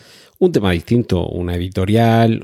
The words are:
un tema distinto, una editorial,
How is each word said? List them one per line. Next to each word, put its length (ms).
un 120
tema 220
distinto, 560
una 280
editorial, 880